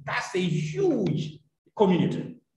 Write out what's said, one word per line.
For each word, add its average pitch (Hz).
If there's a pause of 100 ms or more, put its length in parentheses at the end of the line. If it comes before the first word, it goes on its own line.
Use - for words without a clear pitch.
that's -
a 180
huge 185 (380)
community. 180 (200)